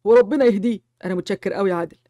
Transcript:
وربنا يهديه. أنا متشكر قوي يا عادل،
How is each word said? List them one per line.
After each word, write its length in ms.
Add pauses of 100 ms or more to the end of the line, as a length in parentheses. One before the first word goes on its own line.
وربنا 400
يهديه. 360 (240)
أنا 100
متشكر 380
قوي 180
يا 40
عادل، 220 (140)